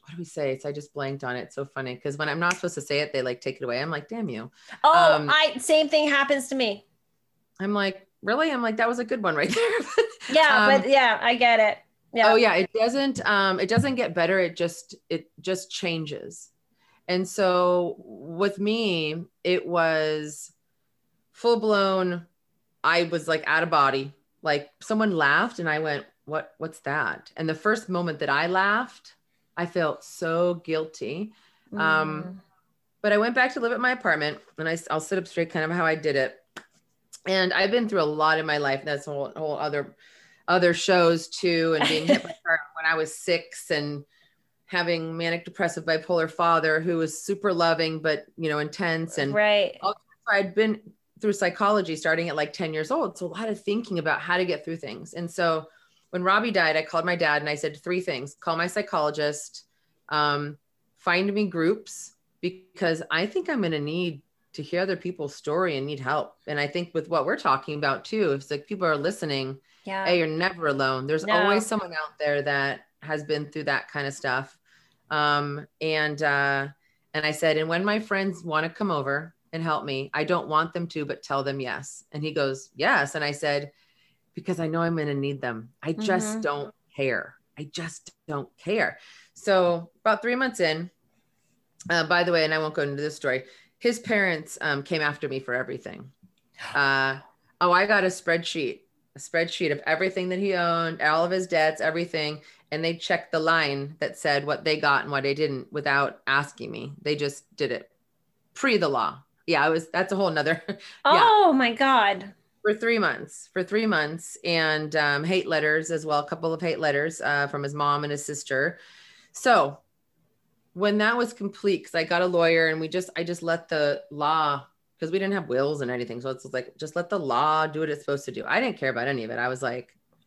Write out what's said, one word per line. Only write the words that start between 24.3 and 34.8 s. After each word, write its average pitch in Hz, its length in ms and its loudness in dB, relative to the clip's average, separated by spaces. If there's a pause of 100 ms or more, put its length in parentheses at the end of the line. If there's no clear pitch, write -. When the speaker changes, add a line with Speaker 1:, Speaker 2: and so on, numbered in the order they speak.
Speaker 1:
Like, 147 280 0 (120)
someone 214 340 0
laughed 160 440 2
and 170 80 -4
I 151 120 0
went, 147 260 -4 (200)
"What, 151 320 -6
what's 160 240 -10
that?" 139 540 -4
And 160 120 -2
the 160 60 0
first 214 360 -2
moment 175 300 -2
that 143 100 0
I 147 180 2
laughed, 202 680 -2 (400)
I 175 100 -2
felt 170 380 -2
so 175 520 0
guilty. 160 760 -6 (460)
Um, 156 520 0
Speaker 2:
Mm. 190 120 -16 (600)
Speaker 1:
but 208 100 4
I 208 60 6
went 233 180 2
back 262 180 2
to 277 60 -6
live 233 120 0
at 233 80 -4
my 247 120 2
apartment 156 480 0 (180)
and 160 100 -4
I, 165 100 -2 (120)